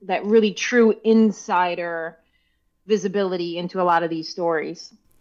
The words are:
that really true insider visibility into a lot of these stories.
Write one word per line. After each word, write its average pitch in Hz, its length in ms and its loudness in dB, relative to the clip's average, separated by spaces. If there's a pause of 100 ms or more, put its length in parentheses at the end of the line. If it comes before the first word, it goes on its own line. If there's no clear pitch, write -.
that 185 220 -4
really 214 280 4
true 226 500 2
insider 175 1160 0 (680)
visibility 185 680 -2
into 180 240 -6
a 180 40 0
lot 170 180 2
of 165 80 -4
these 160 180 -8
stories. 165 640 -6 (280)